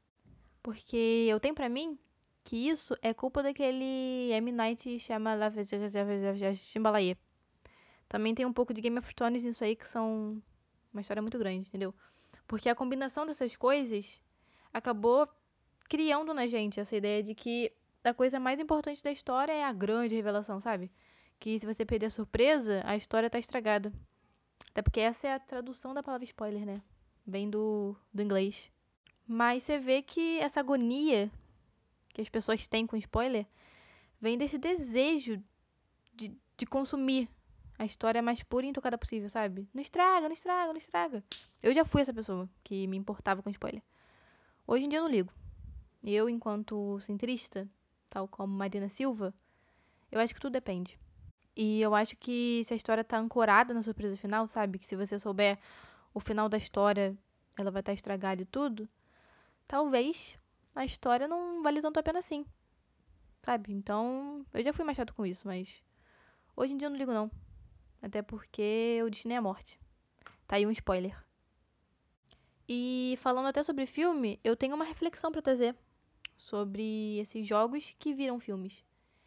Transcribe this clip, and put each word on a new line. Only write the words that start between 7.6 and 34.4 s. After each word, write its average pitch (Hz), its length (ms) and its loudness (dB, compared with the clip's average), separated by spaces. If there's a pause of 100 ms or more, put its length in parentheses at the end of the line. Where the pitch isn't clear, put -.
Também 214 260 2
tem 254 100 0
um 254 80 0
pouco 240 220 2
de 214 60 -6
Game 233 180 0
of - 160 -10
Thrones 240 300 0
nisso 240 180 -2
aí, 220 140 2
que - 100 -18
são 214 560 -2 (500)
uma 202 80 -8
história 208 220 -4
muito 226 160 -4
grande, 190 300 -2
entendeu? 190 260 -4 (540)
Porque 220 200 -2
a 240 60 6
combinação 262 500 -2
dessas 285 300 -4
coisas 240 680 0 (520)
acabou 240 560 4 (600)
criando 311 460 2
na 247 140 0
gente 214 320 -2
essa 208 160 -4
ideia 208 260 2
de 214 100 -6
que 233 400 -2 (320)
a 240 80 4
coisa 254 280 2
mais 254 180 0
importante 302 440 0
da 294 100 -2
história 269 400 0
é 302 120 0
a 269 80 0
grande 220 420 0
revelação, 208 460 -2
sabe? 196 300 -4 (480)
Que 220 200 -2
se 208 80 -6
você 220 180 -2
perder 220 220 0
a 214 40 0
surpresa, 226 720 4
a 208 120 0
história 226 340 0
tá 240 80 -2
estragada. 214 540 -2 (800)
Até 208 120 -4
porque - 180 4
essa 233 280 0
é 269 60 0
a 269 40 -4
tradução 262 560 -10
da 285 80 -4
palavra 254 220 -6
spoiler, 208 420 -6
né? 202 160 -8 (440)
Vem 202 220 -4
do, 208 480 0 (160)
do 208 100 -2
inglês. 202 480 0 (560)
Mas 240 360 2
você 294 160 0
vê 262 240 2
que 330 380 0
essa 285 200 0
agonia 254 720 2 (800)
que - 120 -10
as 214 80 -4
pessoas 220 380 -2
têm 226 200 0
com 226 100 -4
spoiler 220 500 0 (760)
vem 226 160 0
desse 285 220 0